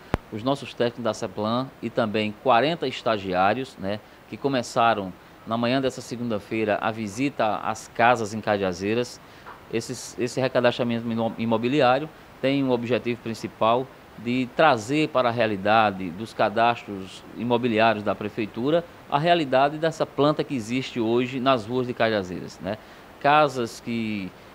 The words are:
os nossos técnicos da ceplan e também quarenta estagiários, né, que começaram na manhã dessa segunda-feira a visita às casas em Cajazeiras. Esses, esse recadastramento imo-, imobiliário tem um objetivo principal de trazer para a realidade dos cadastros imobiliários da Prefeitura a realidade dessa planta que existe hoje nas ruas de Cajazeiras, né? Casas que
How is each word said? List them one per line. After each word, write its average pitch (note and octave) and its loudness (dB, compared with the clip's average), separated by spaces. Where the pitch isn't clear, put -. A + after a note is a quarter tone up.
os G#2+ -8
nossos C3 -2
técnicos A#2+ 0
da A2 0
ceplan A2+ -4
e A#2 -6
também G#2+ 0
quarenta C3+ 2
estagiários, G#2 0
né, G2+ -6
que A#2 -10
começaram A#2 2
na A2+ -2
manhã A#2+ 0
dessa C3 -2
segunda-feira A2 -2
a A2 0
visita A2 -2
às - -6
casas A2+ 2
em A2 -4
Cajazeiras. G2+ 0
Esses, - -6
esse A#2+ -2
recadastramento A#2+ 2
imo-, A2+ 0
imobiliário B2 2
tem C#3 2
um C3 0
objetivo A#2+ 0
principal A2+ 0
de A#2+ -2
trazer D3 2
para B2+ 2
a - -4
realidade G#2 2
dos G#2 -10
cadastros G#2+ -2
imobiliários A2+ 2
da G2+ 0
Prefeitura A#2 -2
a C#3+ 0
realidade D3+ 2
dessa D#3 -2
planta D3 2
que D3 -6
existe B2 -4
hoje B2 0
nas B2+ 2
ruas B2 -2
de B2 -6
Cajazeiras, F#2 -2
né? G2 -6
Casas C#3 2
que G#2+ -4